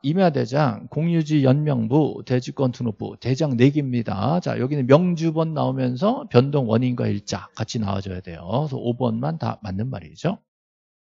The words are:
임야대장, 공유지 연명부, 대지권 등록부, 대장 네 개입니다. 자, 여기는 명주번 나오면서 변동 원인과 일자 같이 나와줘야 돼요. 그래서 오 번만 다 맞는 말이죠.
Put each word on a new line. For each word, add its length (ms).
임야대장, 880
공유지 520
연명부, 840
대지권 460
등록부, 460
대장 380
네 140
개입니다. 680
자, 200
여기는 260
명주번 680
나오면서 760
변동 400
원인과 380
일자 480
같이 240
나와줘야 420
돼요. 260
그래서 300
오 180
번만 440
다 240
맞는 260
말이죠. 480